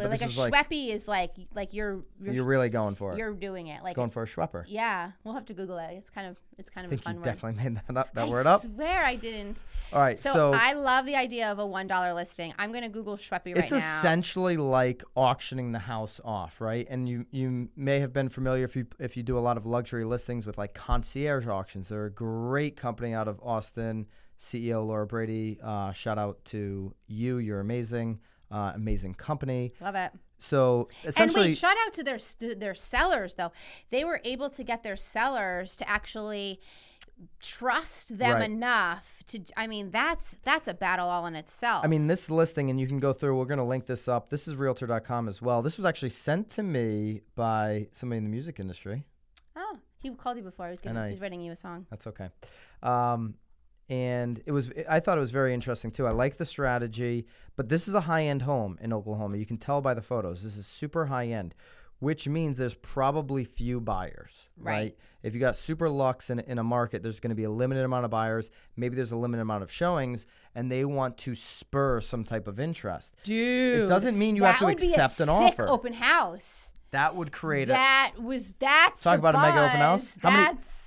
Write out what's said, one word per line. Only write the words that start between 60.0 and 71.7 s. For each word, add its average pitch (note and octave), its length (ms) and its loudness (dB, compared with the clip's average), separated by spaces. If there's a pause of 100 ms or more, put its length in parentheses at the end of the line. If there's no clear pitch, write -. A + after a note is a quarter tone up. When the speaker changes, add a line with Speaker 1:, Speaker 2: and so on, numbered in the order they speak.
Speaker 1:
photos. F#2+ 420 -4
This G#2 140 -10
is G2 80 -12
super D3+ 400 -4
high-end, A#2 480 -4 (440)
which D3 300 -2
means D3 300 -2
there's B2+ 160 -2
probably C#3 720 -2
few A#2+ 360 -2
buyers, - 680 -6 (100)
Speaker 2:
Right. E3 140 -4
Speaker 1:
right? G#2+ 240 -2 (260)
If A2 100 -4
you A#2+ 80 -6
got B2+ 160 4
super D#3+ 320 -2
luxe C3+ 400 0
in, B2 120 -2
in B2 180 -4
a A2+ 40 0
market, A#2 400 0
there's A2 160 -6
gonna A#2 160 -4
be A2 100 -2
a G#2+ 60 -2
limited B2+ 320 0
amount B2+ 220 0
of A2 60 -4
buyers. A2+ 400 -2 (260)
Maybe B2 180 -2
there's B2 180 -2
a A#2+ 40 -4
limited A#2+ 240 -2
amount G#2+ 220 -2
of - 100 -10
showings, C3+ 540 -2 (280)
and B2 160 -4
they C3 140 0
want C3 340 -2
to B2 160 -6
spur C3 680 0